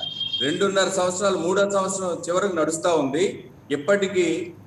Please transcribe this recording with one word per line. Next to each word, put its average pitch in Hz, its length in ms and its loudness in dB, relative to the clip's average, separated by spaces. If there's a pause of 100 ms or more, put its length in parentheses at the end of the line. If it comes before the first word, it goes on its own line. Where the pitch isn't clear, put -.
(420)
రెండున్నర 185 480 2
సంవత్సరాలు, 185 480 0
మూడో 190 340 2
సంవత్సరం 190 460 -2 (120)
చివరికి 185 260 0
నడుస్తా 160 380 2
ఉంది. 151 560 0 (220)
ఇప్పటికీ 180 840 0 (140)